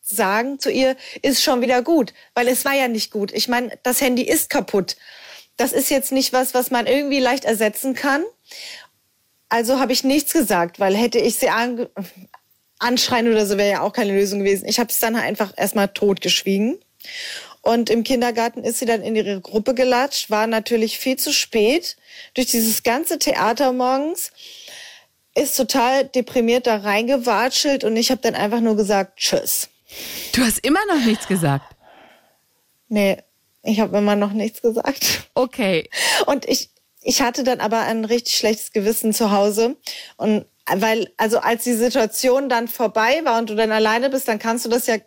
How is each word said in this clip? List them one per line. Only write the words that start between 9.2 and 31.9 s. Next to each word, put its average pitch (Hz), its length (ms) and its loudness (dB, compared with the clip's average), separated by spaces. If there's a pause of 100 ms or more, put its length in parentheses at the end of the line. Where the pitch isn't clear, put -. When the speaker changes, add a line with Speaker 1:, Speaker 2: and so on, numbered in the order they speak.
Speaker 1:
Also 240 300 2
habe 226 120 0
ich - 120 -2
nichts 277 280 2
gesagt, 190 480 2
weil 196 160 2
hätte 233 220 2
ich 226 180 2
sie 247 140 2
ange-, 233 400 -2 (880)
anschreien 240 500 0
oder 214 160 4
so, 196 140 0
wäre 202 120 4
ja 180 120 0
auch 202 100 -2
keine 202 220 0
Lösung 202 240 0
gewesen. 196 280 0
Ich 214 120 -2
habe 233 120 -2
es - 80 -2
dann 226 180 0
einfach 196 400 -4
erstmal 202 320 0
totgeschwiegen. 202 880 0 (840)
Und 233 300 2
im 233 140 2
Kindergarten 233 600 0
ist 233 140 -4
sie 254 80 -2
dann 226 160 0
in 226 120 -4
ihre 202 280 -2
Gruppe 220 320 -2
gelatscht, 254 560 0
war 214 160 2
natürlich 220 520 0
viel 262 200 -2
zu 294 160 -4
spät. 233 600 0 (360)
Durch 247 140 -2
dieses 226 360 0
ganze 285 360 -2
Theater 254 540 0
morgens 262 600 -2 (1000)
ist - 220 0
total 262 500 2
deprimiert 247 600 0
da 226 120 2
reingewatschelt 240 1080 0
und 220 120 0
ich 233 140 0
habe 262 120 0
dann 233 120 0
einfach 208 260 0
nur 220 160 2
gesagt, 196 420 0
„Tschüss.“ - 500 -2 (680)
Speaker 2:
Du 247 100 2
hast 220 200 0
immer 302 240 4
noch 302 160 2
nichts 214 220 2
gesagt? 156 480 0 (1120)